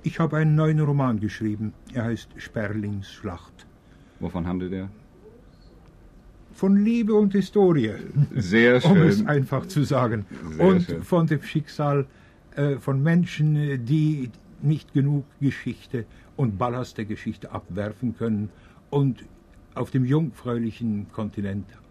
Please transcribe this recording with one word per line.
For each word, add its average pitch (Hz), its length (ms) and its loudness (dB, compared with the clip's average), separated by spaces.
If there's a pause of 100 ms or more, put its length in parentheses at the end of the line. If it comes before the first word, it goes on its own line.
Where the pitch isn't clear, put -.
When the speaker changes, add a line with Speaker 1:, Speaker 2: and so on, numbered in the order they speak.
Speaker 1:
Ich - 180 -6
habe 156 160 -2
einen 156 180 2
neuen 156 240 2
Roman 139 400 0
geschrieben. 107 540 -4 (220)
Er 117 100 -4
heißt 117 320 -6
Sperlings 104 720 -6
Schlacht. - 560 -14 (540)
Speaker 2:
Wovon 85 260 -6
handelt 90 280 -6
er? 95 160 -8 (1600)
Speaker 1:
Von 202 320 2
Liebe 226 300 2
und 208 180 4
Historie. 180 600 2 (420)
Speaker 2:
Sehr 117 480 6
Speaker 1:
<laughs> - 0 -
Um 175 140 8
es 98 180 6
Speaker 2:
schön. 107 100 0
Speaker 1:
einfach 139 400 0
zu 147 180 0
sagen. 120 420 0 (240)
Speaker 2:
Sehr 160 160 2
Speaker 1:
Und 185 160 6
Speaker 2:
schön. 170 200 -6
Speaker 1:
von 170 240 2
dem 147 160 -2
Schicksal, 143 640 -2 (480)
äh, 143 220 -2
von 135 260 -2
Menschen, 160 540 2
äh, 143 220 -2
die 147 520 0 (300)
nicht 147 320 -2
genug 143 320 0 (160)
Geschichte 123 640 -4 (320)
und 110 220 -2
Ballast 123 400 -4
der 110 80 -6
Geschichte 107 440 -10
abwerfen 104 680 -6
können. 107 340 -4 (400)
Und 139 340 0 (500)
auf 123 160 -6
dem 131 140 0
jungfräulichen 120 1080 -4
Kontinent 101 560 -8 (240)